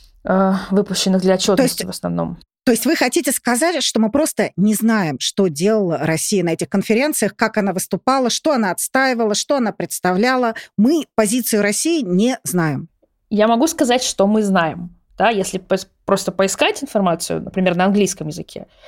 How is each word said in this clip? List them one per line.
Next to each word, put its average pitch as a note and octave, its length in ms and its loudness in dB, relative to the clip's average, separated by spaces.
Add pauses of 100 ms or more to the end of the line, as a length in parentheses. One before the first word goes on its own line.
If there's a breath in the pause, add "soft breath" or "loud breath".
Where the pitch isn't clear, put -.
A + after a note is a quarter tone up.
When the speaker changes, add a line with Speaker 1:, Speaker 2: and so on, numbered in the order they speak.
(240 loud breath)
Speaker 1:
э, F#3+ 300 2 (180)
выпущенных F#3+ 500 0
для F#3 140 4
отчётности G#3+ 420 2
Speaker 2:
То - 60 -6
есть - 20 -6
Speaker 1:
в F3+ 40 -8
основном. F3 480 -6 (260)
Speaker 2:
то B3+ 80 4
есть A#3 140 0
вы D#4 100 2
хотите C#4 360 0
сказать, B3+ 520 0
что - 160 0
мы A3 120 2
просто C#4+ 440 0
не G#3 200 2
знаем, G3 440 0
что - 280 0
делала F3+ 500 0
Россия D#3+ 460 0
на E3+ 80 0
этих E3+ 180 -4
конференциях, A3 640 0
как A3 220 0
она G3 160 0
выступала, B3 560 -2
что - 220 0
она A#3 180 0
отстаивала, A#3+ 640 0
что C#4+ 220 -2
она A#3 160 0
представляла. A3+ 800 0 (240 loud breath)
Мы C4+ 380 4
позицию A3 480 2
России D4+ 380 0
не G#3 420 2
знаем. D#3 440 -2 (440)
Speaker 1:
Я G#3 160 4
могу A#3 180 2
сказать, B3+ 380 0
что - 240 0
мы G#3+ 160 2
знаем. F3 520 -2 (220)
Да, G3+ 120 2
если F#3+ 300 -2
пос-, - 280 -4 (180)
просто F#3+ 260 0
поискать A#3+ 520 0
информацию, F3 580 -2
например, F#3 340 -2
на F3+ 100 2
английском G3 420 0
языке, - 400 -14 (200 loud breath)